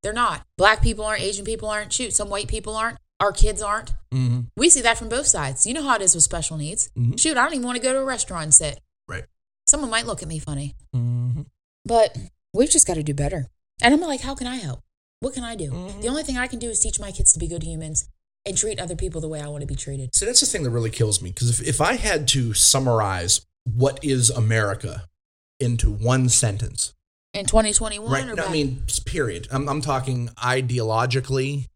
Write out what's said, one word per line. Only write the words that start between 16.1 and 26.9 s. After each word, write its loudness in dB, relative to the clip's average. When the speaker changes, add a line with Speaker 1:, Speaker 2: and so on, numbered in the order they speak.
Speaker 1:
thing -4
I -2
can -8
do -6
is 0
teach -2
my -8
kids 4
to 0
be -4
good -4
humans -6
and -4
treat -2
other -6
people -4
the -8
way -8
I -10
wanna -8
be -6
treated. -8
Speaker 2:
So 2
that's 4
the 2
thing -2
that 0
really 0
kills 0
me, -10
'cause 0
if, 0
if 0
I 2
had 0
to 2
summarize 2
what 0
is 4
America -2
into 2
one 2
sentence. 0